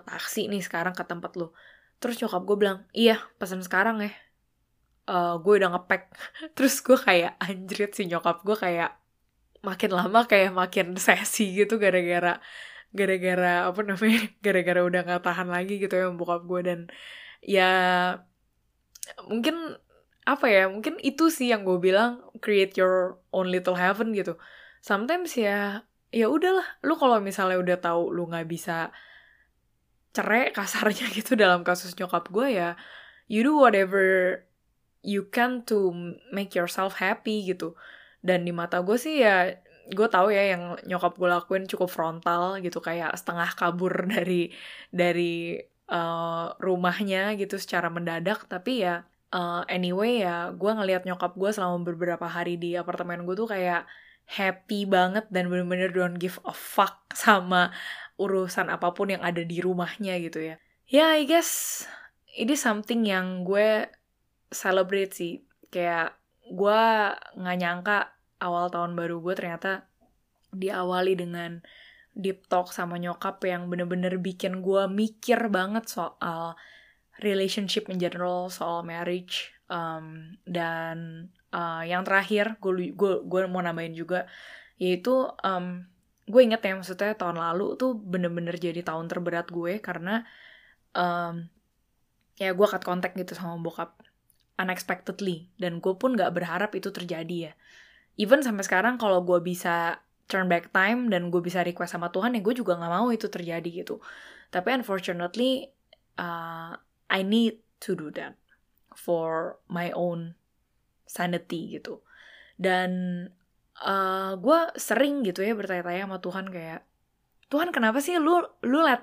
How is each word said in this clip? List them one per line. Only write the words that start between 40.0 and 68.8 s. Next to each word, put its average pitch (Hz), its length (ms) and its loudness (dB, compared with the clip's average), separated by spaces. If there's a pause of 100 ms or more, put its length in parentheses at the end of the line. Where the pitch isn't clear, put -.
tahu 196 240 6
ya 196 220 4
yang 175 60 -6 (220)
nyokap 175 320 0
gue 180 120 2
lakuin 175 420 0
cukup 180 180 0
frontal 175 720 -2
gitu, 170 220 -4
kayak 165 320 -4
setengah 175 400 -4
kabur 175 380 0 (120)
<laughs> 185 80 -2
dari, 175 400 0 (380)
dari, 170 640 0 (320)
eh, 165 580 -2 (120)
rumahnya 190 800 0
gitu 196 220 -4
secara 170 320 -2
mendadak. 170 580 -4
Tapi 208 340 -2
ya, 175 220 -2 (260)
eh, 175 380 -2
anyway 185 540 0
ya, 175 280 -2
gue 185 200 0
ngelihat 190 360 0
nyokap 180 280 -4
gue 196 160 0
selama 180 320 -2
beberapa 175 420 -4
hari 175 320 -4
di 170 160 -4
apartemen 175 540 -6
gue 185 100 -4
tuh 226 100 -2
kayak 180 380 -2 (420)
happy 196 560 -2
banget 190 480 4
dan 180 160 0
bener-bener 180 400 0
don't 180 320 0
give 180 240 -6
a - 80 -8
fuck - 640 -2
sama 180 560 4 (480)
urusan 185 480 0
apapun 175 480 -2
yang - 80 -8
ada 175 160 0
di 170 240 -4
rumahnya 180 560 -2
gitu 160 320 -6
ya. 160 40 -16 (280)
Ya, 311 320 6
I 302 80 4
guess - 600 0 (520)
it 240 160 0
is 285 80 0
something 220 480 0
yang 185 400 -2
gue 214 400 4 (640)
celebrate 190 640 0
sih. - 320 -8 (240)
Kayak 170 480 -2 (240)
gue 202 380 4 (580)
nggak 180 200 -2
nyangka 180 520 0 (280)
awal 175 280 -2
tahun 175 280 -4